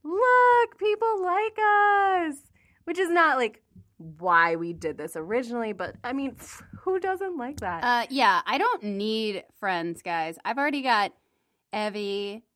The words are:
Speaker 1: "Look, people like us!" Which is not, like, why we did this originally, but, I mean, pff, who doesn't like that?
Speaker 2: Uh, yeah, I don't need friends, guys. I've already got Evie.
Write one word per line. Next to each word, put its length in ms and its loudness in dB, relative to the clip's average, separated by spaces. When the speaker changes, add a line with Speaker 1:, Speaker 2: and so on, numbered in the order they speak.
Speaker 1:
"Look, 760 4
people 440 0
like 360 -2
us!" 800 2
Which 140 -6
is 100 0
not, 300 4
like, 240 -2
why 600 2
we 180 -6
did 240 -8
this 180 -10
originally, 560 -4
but, 320 -8
I 80 -4
mean, 220 -6
pff, 280 -20
who 180 -2
doesn't 380 -4
like 220 -10
that? 220 -6
Speaker 2:
Uh, 280 0
yeah, 340 4
I 140 -2
don't 240 0
need 640 -4
friends, 440 -4
guys. 420 -4
I've 140 -2
already 240 -2
got 300 2
Evie. 680 -6